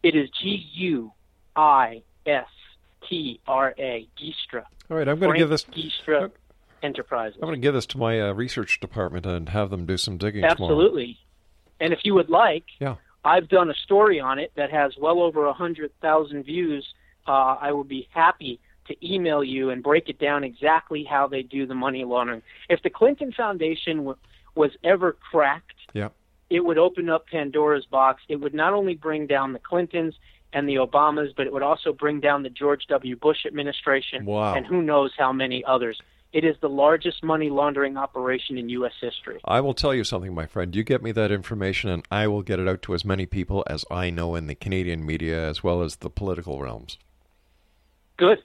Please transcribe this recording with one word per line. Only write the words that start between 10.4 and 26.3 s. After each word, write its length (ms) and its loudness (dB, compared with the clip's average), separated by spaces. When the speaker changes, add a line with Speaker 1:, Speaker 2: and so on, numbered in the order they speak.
Speaker 2:
tomorrow. 100 4
Speaker 1:
Absolutely. 680 2
And 120 0
if 120 -4
you 100 2
would 160 4
like, 340 4
Speaker 2:
Yeah. 180 -4
Speaker 1:
I've 240 4
done 220 6
a 40 -4
story 460 6
on 180 -2
it 160 -6
that 160 -2
has 260 2
well 240 2
over 260 2
a 60 2
hundred 380 -6
thousand 440 0
views. 420 -4
Uh, 340 4
I 120 -2
would 160 -4
be 240 -10
happy 480 2
to 80 -10
email 280 0
you 280 -2
and 120 -6
break 260 2
it 120 -10
down 240 0
exactly 580 0
how 240 0
they 160 -6
do 240 -6
the 80 -8
money 300 -4
laundering. 380 -2
If 160 2
the 60 0
Clinton 420 2
Foundation 680 -4
w-, 180 -6
was 160 4
ever 280 4
cracked, 600 -2
Speaker 2:
Yeah. 180 -4